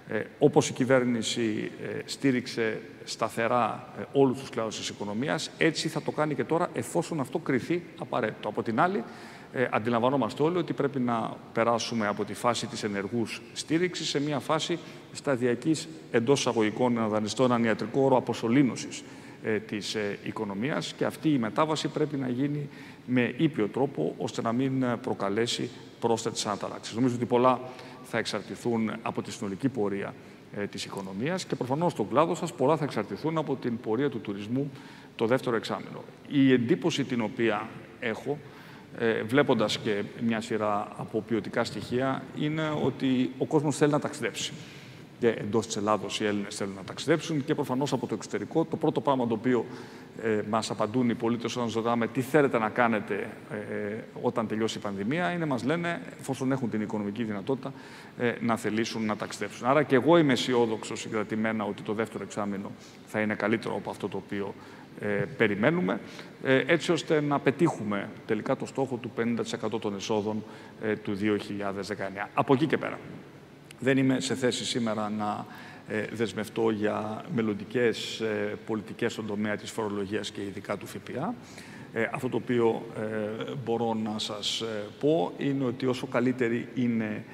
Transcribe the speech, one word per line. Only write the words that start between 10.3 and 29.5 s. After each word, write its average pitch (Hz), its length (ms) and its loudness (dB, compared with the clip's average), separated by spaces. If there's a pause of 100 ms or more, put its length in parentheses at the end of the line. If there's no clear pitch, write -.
όλοι 170 140 4
ότι 160 160 -2
πρέπει 135 280 0
να 117 360 0 (160)
περάσουμε 113 540 2
από 101 180 0
τη 104 100 -6
φάση - 320 0
της 107 160 -6
ενεργούς 101 600 -2 (100)
στήριξης 170 560 -2
σε 143 120 0
μια 147 180 0
φάση 156 400 0 (340)
σταδιακής, 127 760 0 (220)
εντός 127 300 4
εισαγωγικών, 113 520 4
να 113 160 2
δανειστώ 107 360 2
έναν 120 200 6
ιατρικό 110 360 2
όρο, 135 160 6
αποσωλήνωσης, 117 840 2 (420)
ε, 110 140 0
της, 104 360 -6
ε, 104 300 -2
οικονομίας, 110 720 -2
και - 80 -2
αυτή 147 280 2
η 139 60 4
μετάβαση 151 500 0
πρέπει 147 280 0
να 131 120 -2
γίνει 143 400 0 (380)
με 123 300 2
ήπιο 139 320 2
τρόπο, 135 500 0
ώστε - 240 -2
να 113 100 2
μην, 131 300 2
ε, 120 140 2
προκαλέσει 113 720 0 (300)
πρόσθετες 117 460 2
αναταράξεις. 98 480 -4
Νομίζω 120 200 4
ότι 120 100 0
πολλά 123 360 6 (420)
θα - 160 -2
εξαρτηθούν 110 760 -2 (100)
από 120 200 -4
τη 104 100 -10
συνολική 101 360 -2